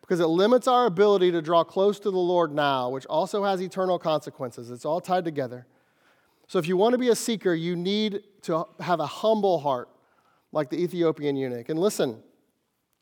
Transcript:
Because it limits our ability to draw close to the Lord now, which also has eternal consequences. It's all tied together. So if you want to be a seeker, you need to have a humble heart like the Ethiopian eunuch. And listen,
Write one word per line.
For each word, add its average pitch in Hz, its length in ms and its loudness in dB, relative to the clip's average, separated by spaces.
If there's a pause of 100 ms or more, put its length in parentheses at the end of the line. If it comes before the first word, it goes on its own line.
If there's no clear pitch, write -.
Because 175 180 -2
it 170 60 4
limits 202 420 2
our 247 160 4
ability 190 480 4
to 170 80 0
draw 165 240 2
close 196 360 0
to 208 100 -4
the 185 80 -2
Lord 175 340 0
now, 139 380 0
which 131 160 -8
also 185 380 -2
has 190 180 -2
eternal 185 360 -4
consequences. 135 720 -6
It's 123 140 -16
all 156 160 -2
tied 185 240 -2
together. 127 420 -6 (800)
So - 120 -2
if 160 80 -2
you 180 120 0
want 226 160 4
to 247 40 0
be 247 120 2
a 220 40 6
seeker, 202 380 -2
you 170 240 -2
need 202 460 -2 (200)
to 165 240 -2 (140)
have 160 200 -2
a 147 60 -4
humble 202 520 2
heart 135 320 -4 (600)
like 151 200 -2
the 160 80 -6
Ethiopian 160 580 -2
eunuch. 123 320 -6
And 156 100 -2
listen, 165 440 -2 (800)